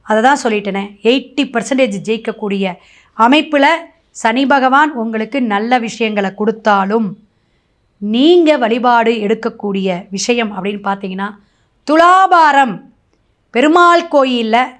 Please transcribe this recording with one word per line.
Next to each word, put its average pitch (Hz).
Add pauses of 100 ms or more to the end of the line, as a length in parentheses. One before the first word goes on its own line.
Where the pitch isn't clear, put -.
அதை 220
தான் 277
சொல்லிட்டேனே, 202
எயிட்டி 269
பர்சன்டேஜ் 254 (100)
ஜெயிக்கக்கூடிய 208 (440)
அமைப்புல 285 (440)
சனி 240
பகவான் 277
உங்களுக்கு 226
நல்ல 226
விஷயங்களை 214
கொடுத்தாலும், 214 (800)
நீங்க 302
வழிபாடு 233
எடுக்கக்கூடிய 208
விஷயம் 202
அப்படின்னு 208
பார்த்தீங்கன்னா, 196 (500)
துலாபாரம் 320 (580)
பெருமாள் 339
கோயில்ல 247 (160)